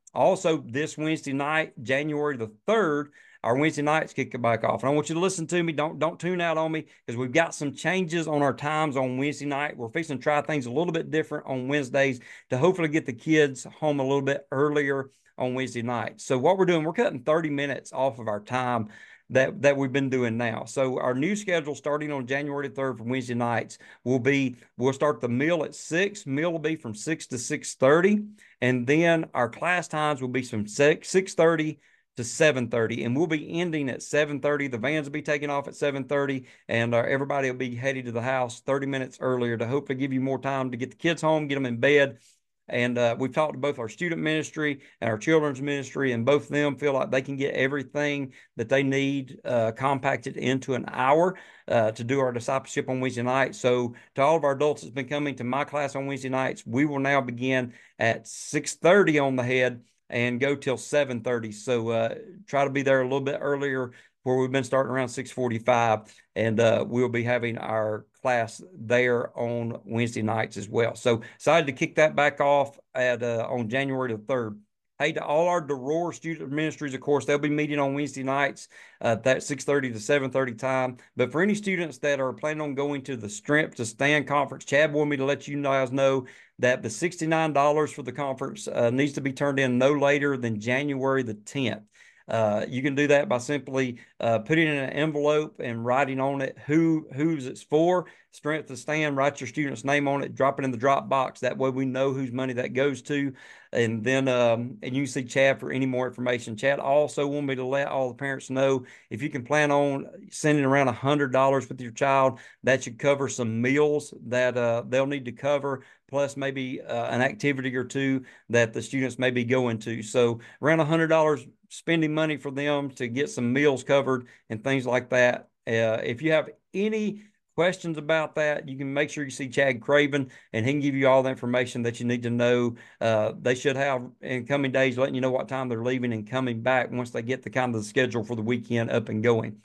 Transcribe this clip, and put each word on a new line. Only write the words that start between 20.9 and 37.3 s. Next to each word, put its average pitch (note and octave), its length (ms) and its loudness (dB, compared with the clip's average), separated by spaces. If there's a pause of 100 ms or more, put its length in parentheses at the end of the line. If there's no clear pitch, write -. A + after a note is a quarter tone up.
our B2+ 120 0
new D3+ 220 0
schedule E3+ 400 -2
starting D3 380 -4
on C3 160 -6
January C#3+ 400 -4
the A2 80 -12
third C3+ 200 -2
from A2+ 120 -10
Wednesday B2 260 -2
nights A#2+ 420 -2 (280)
will B2+ 160 2
be, C3+ 340 2 (220)
we'll B2+ 160 2
start D3 280 0
the B2 80 -2
meal D3 360 0
at - 100 -10
six. G3 520 -4
Meal D3+ 260 -2
will E3 80 -4
be D#3 160 -2
from A#2 180 -10
six D#3 320 -6
to B2+ 120 -8
six D3 360 -6
thirty. F3 460 6 (400)
And B2 260 2
then D#3+ 480 4
our B2 140 2
class F3 400 -2
times D3+ 340 -2
will B2+ 60 -4
be B2+ 140 -2
from G#2+ 260 -4
six, C#3+ 400 2
six F#3+ 260 0
thirty D#3 460 2 (360)
to B2+ 60 -8
seven C3 460 2
thirty. A#2 340 0
And A#2+ 140 0
we'll E3 100 2
be D#3+ 340 -4
ending D#3 300 -2
at - 140 -8
seven D3 340 0
thirty. C#3+ 300 0
The B2 100 -4
vans C#3+ 280 -2
will C#3+ 60 -10
be D3+ 100 -6
taking D3 280 -4
off C#3+ 160 -4
at - 80 -12
seven C#3 300 -2
thirty, C#3 420 -2 (220)
and, A#2 260 2
uh, A#2 40 4
everybody C3+ 520 0